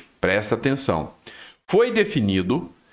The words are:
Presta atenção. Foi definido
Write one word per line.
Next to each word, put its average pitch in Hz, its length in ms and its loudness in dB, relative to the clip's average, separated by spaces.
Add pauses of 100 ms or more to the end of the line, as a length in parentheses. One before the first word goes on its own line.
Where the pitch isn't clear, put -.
(200)
Presta 101 340 0
atenção. 110 580 -2 (540)
Foi 233 240 4
definido 123 800 0 (220)